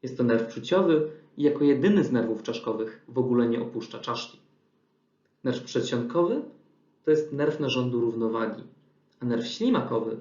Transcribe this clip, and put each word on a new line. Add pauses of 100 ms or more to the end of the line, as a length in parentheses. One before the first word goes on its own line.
Jest
to
nerw
czuciowy (260)
i
jako
jedyny
z
nerwów
czaszkowych
w
ogóle
nie
opuszcza
czaszki. (1040)
Nerw
przedsionkowy (640)
to
jest
nerw
narządu
równowagi, (580)
a
nerw
ślimakowy